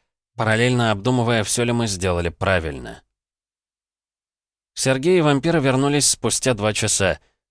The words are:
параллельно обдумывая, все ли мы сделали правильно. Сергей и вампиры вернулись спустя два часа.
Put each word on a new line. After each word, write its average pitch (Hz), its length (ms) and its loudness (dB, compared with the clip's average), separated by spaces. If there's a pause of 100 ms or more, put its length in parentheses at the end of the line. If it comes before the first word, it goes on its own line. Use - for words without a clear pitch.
(360)
параллельно 117 540 0
обдумывая, 117 540 0
все 120 200 -2
ли 120 80 0
мы 117 140 0
сделали 90 440 -2
правильно. 78 720 -4 (1700)
Сергей 139 440 2
и 170 40 2
вампиры 151 380 2
вернулись 135 480 2
спустя - 460 0
два 104 180 0
часа. 98 480 0 (300)